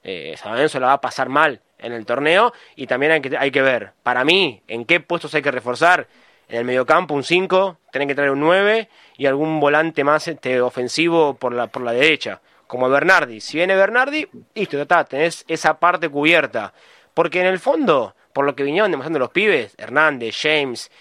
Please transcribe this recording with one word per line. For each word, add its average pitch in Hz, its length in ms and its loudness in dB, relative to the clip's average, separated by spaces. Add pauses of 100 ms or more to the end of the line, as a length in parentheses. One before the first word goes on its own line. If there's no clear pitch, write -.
eh, 80 360 -10
San 107 140 -12
Lorenzo 139 280 0
la 127 60 0
va 131 80 4
a 139 80 0
pasar 127 260 -6
mal 143 320 0 (180)
en 117 140 -12
el 113 140 -10
torneo, 160 480 2 (200)
y 131 120 -12
también 139 260 0
hay 160 80 2
que, 135 160 -6
hay 135 140 -2
que 139 120 2
ver, 120 300 0 (100)
para 123 220 0
mí, 160 420 2
en 117 200 -8
qué 170 140 2
puestos 165 340 -6
hay 147 80 -2
que 143 80 -2
reforzar. 127 580 0 (400)
En 117 120 -6
el 120 40 -4
mediocampo 147 500 0
un 139 80 -2
cinco, 185 540 0 (160)
tienen 139 160 -4
que 139 60 -4
traer 143 160 0
un 139 100 0
nueve 202 480 2 (300)
y 139 80 -2
algún 151 340 0
volante 151 420 2
más, 147 240 0
este, 127 360 -2
ofensivo 147 720 0
por 123 180 -6
la, 120 140 -4
por 127 160 -10
la 120 100 -4
derecha, 131 480 0 (260)
como 127 220 -2
Bernardi. 139 520 2
Si - 180 -8
viene 190 180 2
Bernardi, 254 500 0 (280)
listo, 185 220 -4
ya 143 80 -2
está, 160 200 4
tenés 160 420 -4
esa 156 320 0
parte 170 300 2
cubierta. 143 640 0 (420)
Porque 170 260 0
en 180 60 2
el 185 120 0
fondo, 190 560 0 (180)
por 139 120 -2
lo 143 120 -2
que 143 60 -6
vinieron 175 280 0
demostrando 151 280 -4
los 123 120 -2
pibes, 180 460 0
Hernández, 123 640 -2
James, 143 500 -4 (100)